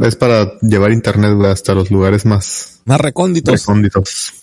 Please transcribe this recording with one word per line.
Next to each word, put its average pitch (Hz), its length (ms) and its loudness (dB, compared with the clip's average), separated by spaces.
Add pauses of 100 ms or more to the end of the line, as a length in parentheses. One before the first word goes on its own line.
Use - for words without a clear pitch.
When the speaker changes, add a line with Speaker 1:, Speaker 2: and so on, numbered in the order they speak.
Speaker 1:
es 110 80 -2
para 110 460 0
llevar 104 320 2
internet, 104 420 0
güey, 101 160 2
hasta 98 220 -2
los 95 180 0
lugares 98 340 2
más - 600 -4
Speaker 2:
Más 139 160 0
recónditos. 156 600 -2
Speaker 1:
recónditos. 101 720 -2 (120)